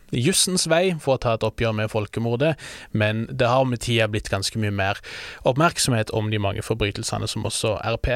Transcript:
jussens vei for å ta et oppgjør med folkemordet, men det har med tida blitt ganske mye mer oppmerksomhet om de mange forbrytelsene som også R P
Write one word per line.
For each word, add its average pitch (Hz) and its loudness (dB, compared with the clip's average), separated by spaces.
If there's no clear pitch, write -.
jussens 180 2
vei 170 4
for 135 2
å - -4
ta 113 2
et 113 0
oppgjør 110 -2
med 107 -2
folkemordet, 117 0
men 107 0
det 127 2
har 131 4
med 123 -2
tida 113 2
blitt 104 -2
ganske 98 -2
mye 104 0
mer 98 -2
oppmerksomhet 131 2
om 107 0
de 107 0
mange 98 -2
forbrytelsene 110 -2
som 107 -4
også 107 -2
R 113 -2
P 131 0